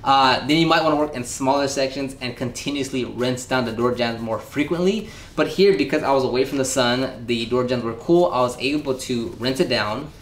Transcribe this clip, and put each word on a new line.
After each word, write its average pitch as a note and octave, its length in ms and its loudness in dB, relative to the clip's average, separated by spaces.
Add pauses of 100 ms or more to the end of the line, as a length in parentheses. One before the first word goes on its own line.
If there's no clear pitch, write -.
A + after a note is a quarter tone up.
uh, C3+ 420 4
then D3+ 120 2
you E3 100 4
might E3 160 4
wanna D#3 140 2
work D3 180 -2
in B2 80 -6
smaller C#3 460 0
sections C3+ 500 -4
and B2 160 -8
continuously C3 720 -4
rinse B2 400 -4
down C3 180 0
the A2+ 80 -4
door A#2 240 0
jambs A#2 260 -2
more A2+ 160 -2
frequently. F3 720 -2 (280)
But G3 100 2
here, F#3+ 300 4
because D3 260 0
I C3+ 80 2
was C3+ 140 4
away B2 180 2
from C#3 140 -2
the C3+ 80 0
sun, B2 600 0
the A#2 200 -2
door B2 180 0
jambs B2 220 -2
were A2+ 80 -4
cool, F3 320 4
I B2+ 160 2
was B2 180 0
able C#3+ 360 0
to A#2+ 340 -4 (100)
rinse C3 220 -2
it C3+ 80 2
down, A2+ 420 -2 (100)